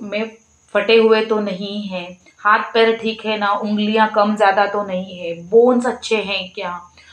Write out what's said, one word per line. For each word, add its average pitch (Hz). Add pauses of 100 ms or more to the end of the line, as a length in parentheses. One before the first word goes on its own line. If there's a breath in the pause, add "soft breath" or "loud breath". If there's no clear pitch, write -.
में 214 (360)
फटे 208
हुए 220
तो 220
नहीं 202
है, 180 (200 soft breath)
हाथ 220
पैर 226
ठीक 220
है 214
ना, 202
उंगलियां 208
कम 214
ज़्यादा 202
तो 208
नहीं 185
है, 170
bones 240
अच्छे 226
हैं 190
क्या, 185 (420 soft breath)